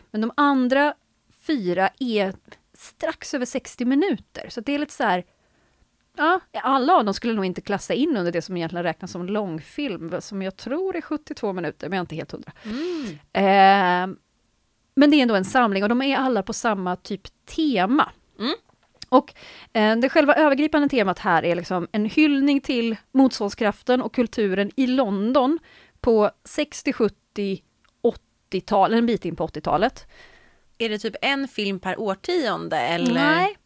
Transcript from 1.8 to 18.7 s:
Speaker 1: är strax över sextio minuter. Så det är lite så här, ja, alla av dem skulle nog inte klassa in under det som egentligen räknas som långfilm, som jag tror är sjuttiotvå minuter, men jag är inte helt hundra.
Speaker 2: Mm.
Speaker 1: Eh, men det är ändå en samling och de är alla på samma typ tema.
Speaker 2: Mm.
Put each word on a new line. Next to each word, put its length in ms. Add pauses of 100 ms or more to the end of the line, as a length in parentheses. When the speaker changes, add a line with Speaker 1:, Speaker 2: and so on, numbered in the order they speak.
Speaker 1:
är 340 (400)
strax 600
över 120
sextio 400
minuter. 640
Så 120
det 140
är 40
lite 140
så 100
här, 200 (920)
ja, 220 (140)
alla 420
av 100
dem 80
skulle 200
nog 120
inte 160
klassa 320
in 240
under 140
det 100
som 160
egentligen 260
räknas 280
som 140
långfilm, 960
som 200
jag 160
tror 380
är 60
sjuttiotvå 520
minuter, 360
men 80
jag 40
är 20
inte 120
helt 160
hundra. 200 (120)
Speaker 2:
Mm. 420 (280)
Speaker 1:
Eh, 840 (800)
men 160
det 60
är 40
ändå 140
en 100
samling 380
och 60
de 120
är 160
alla 260
på 100
samma 420
typ 500
tema. 640 (300)
Speaker 2:
Mm. 140 (560)